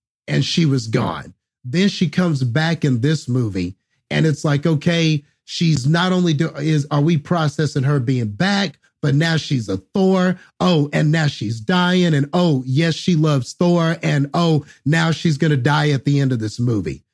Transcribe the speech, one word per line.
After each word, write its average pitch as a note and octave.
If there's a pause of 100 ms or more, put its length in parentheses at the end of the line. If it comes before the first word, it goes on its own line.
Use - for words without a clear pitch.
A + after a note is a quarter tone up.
(280)
and D3
she E3+
was C3
gone. F#2 (300)
Then E3+
she F#3
comes D#3
back D#3
in B2+
this D3+
movie, G2 (340)
and D3
it's D#3
like, C#3+
okay, D#3+ (200)
she's D#3
not E3+
only F3+
do-, D3+
is, D3
are D3
we E3
processing D3+
her C#3+
being A#2+
back, F#3+ (240)
but C#3+
now E3
she's B2
a G2
Thor. F#3 (220)
Oh, E3
and D#3
now D#3+
she's A2+
dying. F3+
And C#3
oh, E3+
yes, D3+
she F3+
loves D3+
Thor. E3+
And C#3+
oh, E3 (200)
now E3
she's D#3
gonna D#3
die D3
at C#3
the C#3+
end C3+
of A#2+
this A2
movie. G2+ (100)